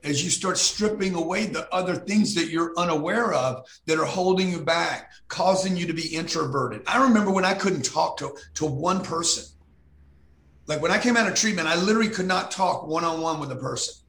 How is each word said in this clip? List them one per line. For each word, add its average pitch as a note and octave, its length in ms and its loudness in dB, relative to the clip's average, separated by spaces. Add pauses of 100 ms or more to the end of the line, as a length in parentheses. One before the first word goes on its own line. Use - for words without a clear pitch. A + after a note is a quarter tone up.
as C#3+ 180 0
you F3+ 60 -4
start F#3 280 -2
stripping G3+ 580 0
away F3+ 320 -2
the D#3+ 260 -6
other F3+ 220 0
things G3+ 400 2
that E3 120 2
you're E3 300 -2
unaware F3 560 0
of B2+ 340 -2 (200)
that D#3+ 120 2
are D3+ 60 0
holding F#3 440 2
you E3+ 120 -2
back, E3 500 -2 (160)
causing F#3 480 2
you F3 120 -2
to E3 60 -2
be D#3+ 220 -6
introverted. C3+ 720 -2
I A3+ 160 4
remember G#3 280 6
when F#3+ 120 2
I F#3+ 100 2
couldn't F#3+ 300 0
talk - 340 -2
to, C#3 160 -8 (200)
to D#3 120 -4
one D#3+ 380 0
person. E3 400 -2 (1200)
Like, D3+ 160 -2
when D#3+ 100 2
I G3+ 60 6
came A#3+ 200 2
out A3 100 4
of F3 80 0
treatment, F3+ 320 0
I E3 80 2
literally G#3+ 340 2
could F#3 160 -4
not F#3 260 0
talk F3+ 360 0
one-on-one D#3+ 540 -2
with C#3 100 -6
a B2 60 -8
person. A#2+ 380 -6 (140)